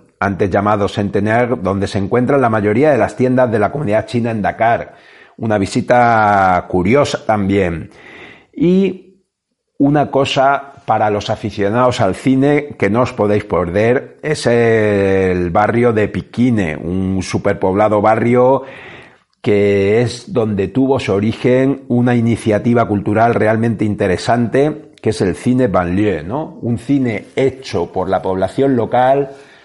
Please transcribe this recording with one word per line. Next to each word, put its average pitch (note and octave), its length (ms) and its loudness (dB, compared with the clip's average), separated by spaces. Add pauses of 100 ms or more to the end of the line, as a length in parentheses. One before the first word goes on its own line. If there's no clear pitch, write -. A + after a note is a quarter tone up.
(220)
antes G2 280 -2
llamado G2+ 380 0
Centenaire, A2 720 -2
donde G2 240 -2
se F#2+ 120 -6
encuentran B2 420 0
la B2 100 2
mayoría A2 400 2
de C#3 80 2
las G2+ 200 -2
tiendas B2+ 340 2
de A2 80 0
la G2+ 140 0
comunidad A2 320 -2
china A#2 260 -4
en A2+ 100 -4
Dakar. G#2+ 540 -2 (400)
Una A2 220 -2
visita G#2 1120 2
curiosa G#2+ 560 0
también. G2 640 -2 (640)
Y - 720 -2 (540)
una C#3+ 300 2
cosa C3+ 680 0 (100)
para A2 240 2
los G#2 200 -4
aficionados G#2 680 0
al F#2+ 160 0
cine C#3+ 640 0
que G#2+ 100 2
no A2+ 120 2
os A#2+ 100 0
podéis G#2 320 0
perder G2 800 -2
es D3+ 240 -4
el G2 1000 2
barrio G#2 420 2
de G#2+ 160 0
Pikine, G2+ 720 -2
un F#2 440 -4
superpoblado G2+ 800 0
barrio A#2+ 640 4 (800)
que G2+ 600 2
es - 300 -6
donde G#2 380 -2
tuvo C3 320 0
su - 100 -4
origen A#2+ 800 0
una A#2+ 260 2
iniciativa A#2 720 0
cultural G#2+ 480 0
realmente A2 480 0
interesante, A#2 1160 -2
que - 80 -2
es G#2+ 100 -4
el F#2+ 160 0
cine B2+ 320 0
banlieue, F2+ 560 0
¿no? C#3 380 -8
Un A2+ 160 -4
cine A#2+ 480 -2 (100)
hecho B2+ 560 -2
por F#2 160 -4
la F#2 140 0
población G2 560 0
local, B2+ 540 0 (340)